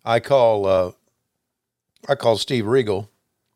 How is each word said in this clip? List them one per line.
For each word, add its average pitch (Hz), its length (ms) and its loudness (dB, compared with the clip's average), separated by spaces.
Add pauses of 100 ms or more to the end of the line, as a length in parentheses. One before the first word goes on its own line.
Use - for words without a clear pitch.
I 117 160 0
call, 117 460 2
uh, 92 260 0 (1160)
I 143 60 2
call 117 240 0
Steve 117 280 -4
Regal, 107 440 -2 (460)